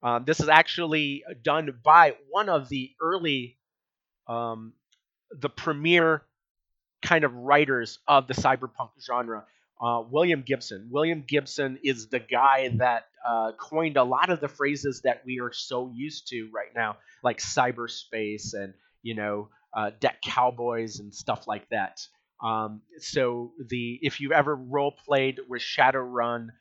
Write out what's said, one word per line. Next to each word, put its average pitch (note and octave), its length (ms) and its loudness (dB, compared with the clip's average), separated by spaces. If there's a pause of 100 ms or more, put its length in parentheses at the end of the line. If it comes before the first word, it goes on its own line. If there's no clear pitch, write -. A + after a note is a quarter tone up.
Uh, A#2+ 160 0
this C3+ 220 0
is D#3 100 2
actually D#3 720 4 (180)
done D3+ 400 0
by D#3 340 8 (120)
one G3+ 220 0
of C#3+ 180 0
the C3 220 -6 (100)
early, D#3+ 560 -2 (720)
um, A2+ 460 -8 (560)
the C#3+ 180 -8
premier D#3+ 760 2 (800)
kind E3 220 4
of B2+ 100 0
writers C3 720 2
of C3+ 220 6
the C3 60 -4
cyberpunk B2+ 560 0 (140)
genre, A#2 400 -4 (360)
uh, A#2+ 280 0
William D#3 340 2
Gibson. A#2+ 500 -6
William D#3 340 0
Gibson C3+ 560 -2
is A#2 260 -2
the B2 120 -2
guy C3 560 4
that, A#2+ 320 0 (180)
uh, A2+ 320 0
coined D#3 380 -2
a C3 80 6
lot C3 260 0
of F3 80 0
the C#3+ 80 -6
phrases C#3 560 -4
that B2 240 -2
we B2+ 140 -6
are A#2+ 120 -6
so B2+ 400 -8
used C#3 360 -12
to A2+ 260 -10
right G#2 220 -8
now, A2 220 -4 (260)
like A#2+ 140 0
cyberspace A2+ 1160 -4
and, G2 200 -10 (280)
you A#2 120 -8
know, G#2 340 -4 (240)
uh, G#2+ 260 -4
deck B2 240 -2
cowboys A#2+ 800 -2
and G#2 120 -16
stuff - 360 -8
like G#2 220 -8
that. G2+ 300 -4 (400)
Um, A2 420 -4 (160)
so A#2+ 600 -4
the, A#2+ 440 -6
if C3+ 180 -4
you've C#3 100 -4
ever D3+ 240 4
role C#3 380 -2
played C3+ 560 0
with B2 140 -8
Shadowrun B2 880 0 (100)